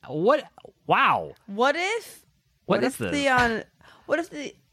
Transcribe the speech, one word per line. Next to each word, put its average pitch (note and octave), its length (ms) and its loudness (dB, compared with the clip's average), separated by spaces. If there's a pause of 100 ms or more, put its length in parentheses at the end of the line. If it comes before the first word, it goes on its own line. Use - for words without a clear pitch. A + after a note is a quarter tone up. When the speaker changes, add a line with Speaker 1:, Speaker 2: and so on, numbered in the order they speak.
Speaker 1:
what? F#3 360 0 (440)
Wow. D3 480 2 (100)
Speaker 2:
What A#3+ 320 0
if, G4 480 -6 (400)
Speaker 1:
What - 160 2
Speaker 2:
what - 20 0
Speaker 1:
is C4 100 -2
Speaker 2:
if - 40 -14
Speaker 1:
this? G2+ 140 -4
Speaker 2:
the C#4 180 0
on, A#3+ 340 2 (440)
what C#4 100 0
if E4 140 -6
the D4 240 -12 (180)